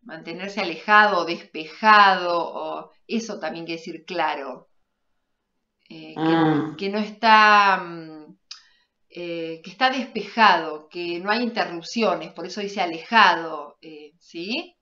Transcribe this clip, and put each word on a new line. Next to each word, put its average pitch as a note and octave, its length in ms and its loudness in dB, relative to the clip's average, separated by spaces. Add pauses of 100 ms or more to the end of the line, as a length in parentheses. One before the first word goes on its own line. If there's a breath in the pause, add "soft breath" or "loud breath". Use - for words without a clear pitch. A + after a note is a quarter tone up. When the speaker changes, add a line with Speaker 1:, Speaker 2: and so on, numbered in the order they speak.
Speaker 1:
Mantenerse E3+ 540 -10
alejado, F#3+ 640 4
despejado, F3+ 1120 2
o D#3 540 -8 (160)
eso A3 320 -6
también E3 260 -8
quiere E3 140 -8
decir D#3+ 240 -14
claro. D#3 640 -6 (1200)
Eh, D#3+ 260 -18
que, D#3 80 -8
Speaker 2:
Ah. D#3 560 0
Speaker 1:
que G3 120 -6
no G#3 80 -4
está, G#3+ 800 4
mm, D#3+ 580 -12 (760 loud breath)
eh, E3 540 -10
que G3 80 -14
está C4 200 0
despejado, F#3+ 1000 0
que F3 320 -8
no G3+ 100 -4
hay A#3+ 120 0
interrupciones, F3 920 -4
por E3+ 120 -14
eso F#3 140 -12
dice G3 220 -6
alejado, E3 1000 0
eh, D3+ 380 -20
¿sí? G#3+ 640 -10